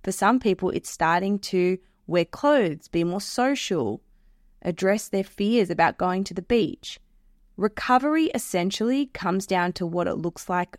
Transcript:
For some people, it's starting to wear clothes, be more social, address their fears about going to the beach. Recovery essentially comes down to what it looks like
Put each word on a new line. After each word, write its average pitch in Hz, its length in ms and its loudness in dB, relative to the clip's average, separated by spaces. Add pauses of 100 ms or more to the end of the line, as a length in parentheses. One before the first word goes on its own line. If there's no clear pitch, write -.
For 196 80 -4
some 226 300 2
people, 185 300 0
it's - 200 -6
starting 180 480 0
to 185 400 0 (300)
wear 170 160 2
clothes, 247 640 0
be 170 160 0
more 180 160 -2
social, 202 840 -2 (580)
address 190 480 0
their 190 160 -2
fears 208 460 0
about 165 280 2
going 185 260 0
to 175 100 -10
the 180 80 -6
beach. - 560 -2 (580)
Recovery 262 720 2 (100)
essentially 226 680 -2
comes 185 380 -4
down 180 280 0
to 175 120 -6
what 170 220 -2
it 175 80 0
looks - 340 -6
like 180 300 -4